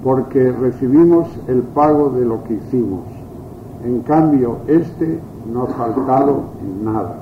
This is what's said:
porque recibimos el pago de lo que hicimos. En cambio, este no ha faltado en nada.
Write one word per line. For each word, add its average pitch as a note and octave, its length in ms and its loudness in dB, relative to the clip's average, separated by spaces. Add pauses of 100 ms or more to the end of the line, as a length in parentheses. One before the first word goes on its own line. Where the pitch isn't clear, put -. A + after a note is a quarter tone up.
porque C3 480 2
recibimos C3+ 760 4 (180)
el B2+ 140 2
pago D3 480 2
de B2 160 0
lo A2+ 200 -2
que A2+ 100 -4
hicimos. G2 480 -2 (840)
En A#2+ 140 -2
cambio, C#3+ 680 4
este D#3+ 540 0 (340)
no B2 120 -2
ha - 20 -4
faltado C3 800 0 (180)
en F#2+ 200 -8
nada. G#2+ 380 -4